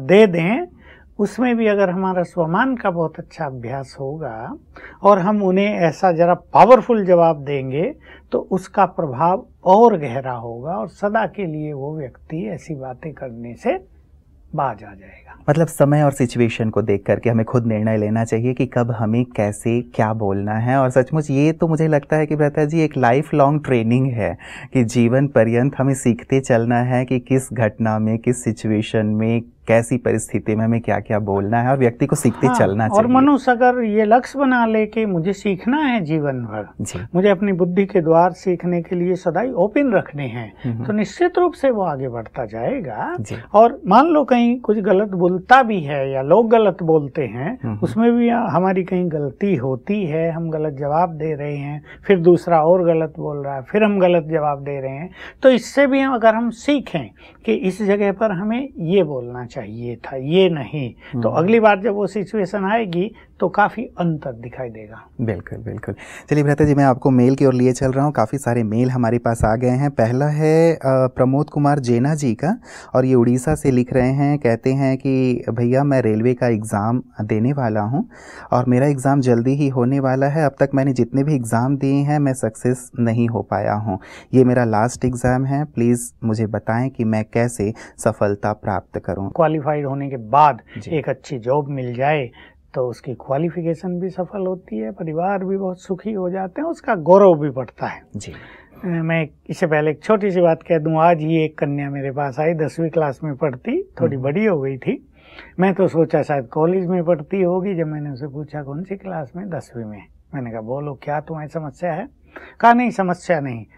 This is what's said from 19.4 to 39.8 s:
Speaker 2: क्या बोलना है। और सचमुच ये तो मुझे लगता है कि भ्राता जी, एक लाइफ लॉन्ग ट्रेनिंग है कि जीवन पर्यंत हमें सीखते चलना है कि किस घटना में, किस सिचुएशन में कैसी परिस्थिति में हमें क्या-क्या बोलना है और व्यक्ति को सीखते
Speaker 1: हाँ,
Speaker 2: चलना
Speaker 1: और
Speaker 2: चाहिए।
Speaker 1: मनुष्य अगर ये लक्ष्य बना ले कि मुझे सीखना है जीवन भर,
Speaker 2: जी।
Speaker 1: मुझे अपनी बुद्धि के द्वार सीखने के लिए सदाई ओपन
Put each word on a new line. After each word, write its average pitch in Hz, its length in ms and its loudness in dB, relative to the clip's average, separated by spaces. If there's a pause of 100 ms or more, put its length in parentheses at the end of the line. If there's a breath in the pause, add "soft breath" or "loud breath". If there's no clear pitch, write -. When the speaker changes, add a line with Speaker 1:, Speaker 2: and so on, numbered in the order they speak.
Speaker 2:
क्या 113 320 -2
बोलना 101 400 -2
है। 123 240 0
और 131 120 2
सचमुच 139 420 0
ये 147 200 2
तो 160 160 -2
मुझे 160 200 0
लगता 147 280 0
है 156 100 2
कि 151 100 -2
भ्राता 147 300 0
जी, 160 140 0
एक 151 180 0
लाइफ 127 360 2
लॉन्ग 147 300 4
ट्रेनिंग 127 440 2
है 104 300 -2 (360 loud breath)
कि 127 100 4
जीवन 120 440 2
पर्यंत 120 500 2
हमें 135 160 2
सीखते 131 460 0
चलना 120 380 2
है 123 280 0
कि 123 140 -2
किस 131 340 -2
घटना 110 460 0
में, 110 200 0
किस 123 240 -2
सिचुएशन 110 640 -2
में 110 360 0 (280)
कैसी 113 280 2
परिस्थिति 110 580 -2
में 110 100 0
हमें 113 160 0
क्या-क्या 104 380 -2
बोलना 101 420 0
है 127 80 0
और 139 80 2
व्यक्ति 123 280 2
को 156 100 0
सीखते - 320 0
Speaker 1:
हाँ, 247 80 2
Speaker 2:
चलना 110 320 2
Speaker 1:
और 214 160 2
Speaker 2:
चाहिए। 247 140 4
Speaker 1:
मनुष्य 262 340 4
अगर 247 320 2
ये 214 220 2
लक्ष्य 247 340 2
बना 254 260 2
ले 220 200 2
कि 220 200 -4
मुझे 185 280 -2
सीखना 202 440 -2
है 254 240 0
जीवन 143 400 -2
भर, 107 260 -8 (140)
Speaker 2:
जी। 101 180 -8 (160)
Speaker 1:
मुझे 190 140 4
अपनी 196 240 2
बुद्धि 180 320 0
के 190 160 0
द्वार 165 300 4
सीखने 175 500 -4
के 180 140 -8
लिए 175 200 0
सदाई 185 360 -4
ओपन 214 420 0